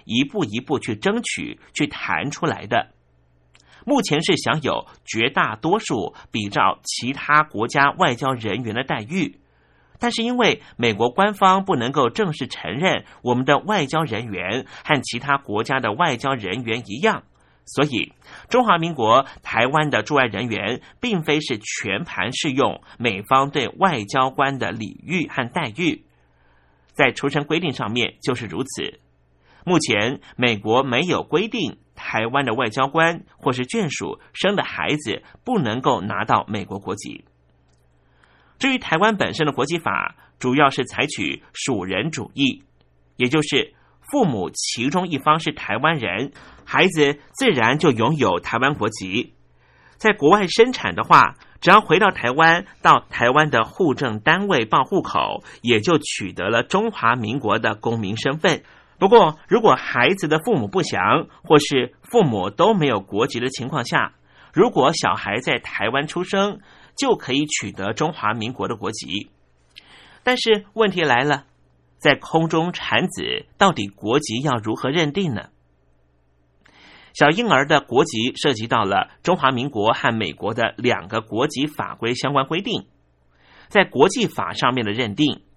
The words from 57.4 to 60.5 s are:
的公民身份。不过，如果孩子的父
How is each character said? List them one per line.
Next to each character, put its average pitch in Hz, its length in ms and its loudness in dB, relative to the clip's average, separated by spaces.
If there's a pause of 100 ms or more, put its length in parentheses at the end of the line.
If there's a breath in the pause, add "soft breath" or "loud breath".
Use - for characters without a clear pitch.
的 113 160 0
公 117 240 -4
民 104 180 -4
身 139 220 -2
份。 165 240 0 (360 soft breath)
不 196 100 2
过， 196 400 6
如 226 120 2
果 190 140 6
孩 123 360 0
子 190 180 -2
的 156 100 2
父 202 180 0